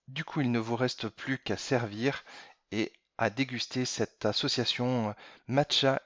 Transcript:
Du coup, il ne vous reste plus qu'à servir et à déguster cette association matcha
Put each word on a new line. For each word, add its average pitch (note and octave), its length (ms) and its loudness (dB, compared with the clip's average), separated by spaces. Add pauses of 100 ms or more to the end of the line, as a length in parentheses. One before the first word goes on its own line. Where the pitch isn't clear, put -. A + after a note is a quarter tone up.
Du C#3 160 -8
coup, - 180 -2
il B2 80 4
ne A#2 80 4
vous A2+ 180 0
reste B2 320 -2
plus C3+ 300 -4
qu'à G2+ 180 -2
servir A#2 680 0 (500)
et G#2+ 160 0 (280)
à A2+ 100 4
déguster B2+ 560 -2
cette - 400 -2
association B2 920 0 (320)
matcha C#3 600 4